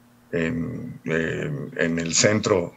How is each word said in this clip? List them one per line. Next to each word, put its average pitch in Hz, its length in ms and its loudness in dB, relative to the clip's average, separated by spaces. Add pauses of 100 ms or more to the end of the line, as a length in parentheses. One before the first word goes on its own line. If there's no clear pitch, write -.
(300)
en, 82 720 -2
en, 80 720 -2
en 82 220 0
el 82 160 -2
centro 104 640 4